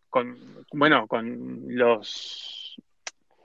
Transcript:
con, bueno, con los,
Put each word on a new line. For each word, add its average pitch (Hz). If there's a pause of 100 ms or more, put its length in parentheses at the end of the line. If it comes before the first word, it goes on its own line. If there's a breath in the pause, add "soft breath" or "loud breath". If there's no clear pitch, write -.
(100)
con, 123 (360)
bueno, 143
con 123
los, - (640)